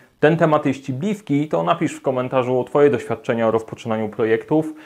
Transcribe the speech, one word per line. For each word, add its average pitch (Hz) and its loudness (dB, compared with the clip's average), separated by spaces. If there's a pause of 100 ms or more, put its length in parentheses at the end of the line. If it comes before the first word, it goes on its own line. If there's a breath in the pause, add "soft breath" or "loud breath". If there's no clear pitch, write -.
(200 soft breath)
ten 160 4
temat 156 2
jest 135 -2
Ci - -6
bliski, 151 -2
to 170 -2
napisz 170 -2
w - -16
komentarzu 127 0
Twoje 143 4
doświadczenia 117 -2
o - 2
rozpoczynaniu 110 -4
projektów, 113 0 (120)